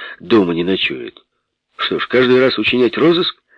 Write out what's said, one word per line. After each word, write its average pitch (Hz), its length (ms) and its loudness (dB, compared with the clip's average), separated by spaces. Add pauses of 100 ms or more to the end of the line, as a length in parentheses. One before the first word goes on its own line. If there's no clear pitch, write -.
(200)
дома 90 340 2
не 85 120 -4
ночует". 80 520 -6 (600)
"Что - 220 -4
ж, - 80 -8
каждый 127 320 4
раз 127 180 2
учинять 117 400 0
розыск?" 165 380 0 (220)